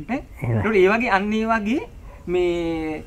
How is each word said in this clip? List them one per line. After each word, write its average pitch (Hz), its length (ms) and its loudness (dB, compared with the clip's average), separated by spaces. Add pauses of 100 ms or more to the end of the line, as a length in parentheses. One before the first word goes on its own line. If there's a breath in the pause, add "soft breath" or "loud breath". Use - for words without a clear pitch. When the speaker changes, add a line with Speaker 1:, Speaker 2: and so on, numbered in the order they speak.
Speaker 1:
ඈ? 254 140 -4 (180)
Speaker 2:
එහෙමයි. 117 180 -2
Speaker 1:
ඒකට 208 200 2
ඒ 185 140 8
වගේ, 233 220 2
අන්න 202 220 2
ඒ 220 120 0
වගේ 226 360 0 (420 soft breath)
මේ, 165 840 -2